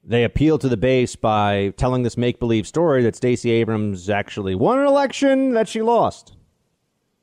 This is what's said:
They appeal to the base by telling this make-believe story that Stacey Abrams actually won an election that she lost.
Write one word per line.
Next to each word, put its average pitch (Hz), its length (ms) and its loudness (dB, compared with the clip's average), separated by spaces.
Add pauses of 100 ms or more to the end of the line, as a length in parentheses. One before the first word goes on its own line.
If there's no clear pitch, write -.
They 117 180 0
appeal 147 340 2
to 139 100 -2
the 120 80 0
base 127 380 0
by 101 600 0
telling 127 260 -2
this 117 160 -4
make-believe 117 480 0
story 147 380 0
that 107 120 2
Stacey 120 360 -2
Abrams 107 580 -2
actually 98 460 -4
won 208 240 0
an 285 60 2
election 269 680 2
that 220 160 0
she 220 140 -6
lost. 220 520 0 (880)